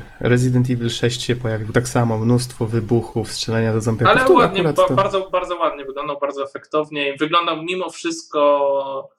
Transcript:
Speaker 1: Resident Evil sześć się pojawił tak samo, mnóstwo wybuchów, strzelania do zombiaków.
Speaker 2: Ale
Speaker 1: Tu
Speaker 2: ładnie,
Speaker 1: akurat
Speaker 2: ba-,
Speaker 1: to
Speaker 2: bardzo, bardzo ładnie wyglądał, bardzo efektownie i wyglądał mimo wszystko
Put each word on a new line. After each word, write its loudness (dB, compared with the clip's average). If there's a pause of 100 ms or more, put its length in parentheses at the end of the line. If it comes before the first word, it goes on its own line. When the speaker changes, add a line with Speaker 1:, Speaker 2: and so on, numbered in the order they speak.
(200)
Speaker 1:
Resident 2
Evil -2
sześć -2
się -2
pojawił -6
tak 0
samo, 0
mnóstwo 0
wybuchów, -2
strzelania -2
do 0
zombiaków. 2
Speaker 2:
Ale 2
Speaker 1:
Tu 8
Speaker 2:
ładnie, 4
Speaker 1:
akurat 0
Speaker 2:
ba-, 4
Speaker 1:
to 0
Speaker 2:
bardzo, 0
bardzo -2
ładnie -2
wyglądał, -8
bardzo -4
efektownie -4
i -12
wyglądał 0
mimo -6
wszystko 0 (100)